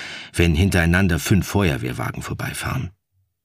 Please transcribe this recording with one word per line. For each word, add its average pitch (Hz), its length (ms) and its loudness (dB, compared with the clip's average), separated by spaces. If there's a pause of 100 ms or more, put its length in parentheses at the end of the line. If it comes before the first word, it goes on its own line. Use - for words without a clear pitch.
(320)
wenn 85 220 4
hintereinander 87 640 4
fünf 90 280 2
Feuerwehrwagen 62 760 -2
vorbeifahren. - 680 -6 (540)